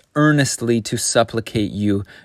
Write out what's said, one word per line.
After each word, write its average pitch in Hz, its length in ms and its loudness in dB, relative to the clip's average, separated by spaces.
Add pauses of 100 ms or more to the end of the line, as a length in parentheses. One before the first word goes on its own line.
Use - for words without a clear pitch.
(160)
earnestly 135 640 2
to 117 160 -4
supplicate 113 760 -2
you 101 320 -2 (220)